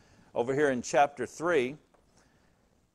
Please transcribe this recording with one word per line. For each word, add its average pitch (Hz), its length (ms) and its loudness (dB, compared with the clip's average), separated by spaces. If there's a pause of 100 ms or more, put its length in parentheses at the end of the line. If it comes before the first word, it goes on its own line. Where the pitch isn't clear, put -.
(340)
over 123 200 -2
here 143 160 2
in 127 100 -2
chapter 143 460 0
three, 151 500 -2 (1160)